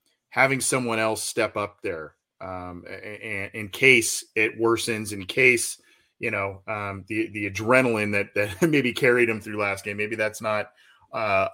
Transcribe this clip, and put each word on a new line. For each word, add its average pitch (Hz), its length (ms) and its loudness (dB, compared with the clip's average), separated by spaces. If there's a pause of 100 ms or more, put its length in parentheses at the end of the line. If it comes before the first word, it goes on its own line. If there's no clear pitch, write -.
(300)
having 131 320 2
someone 120 380 0
else 110 240 0
step 110 340 -2
up 104 240 -4
there, 82 320 -8 (260)
um, 90 480 -12
a-, 95 200 -14
a-, 104 440 -8
a-, 110 80 -10
in 104 100 -8
case - 560 6 (100)
it 110 240 0
worsens, 113 520 0
in 98 140 -8
case, 127 560 2 (380)
you 117 100 -4
know, 98 380 -4
um, 101 400 -8
the, 110 220 -2
the 104 200 -6
adrenaline 110 640 2
that, 101 240 -2
that 101 260 -2
<laughs> 175 80 4
maybe 127 240 2
carried 123 340 4
him 110 140 -2
through 104 160 -8
last 101 260 -2
game, 101 140 -8
maybe 107 180 -6
that's 107 260 -2
not, 107 280 -2 (440)
uh, 101 400 0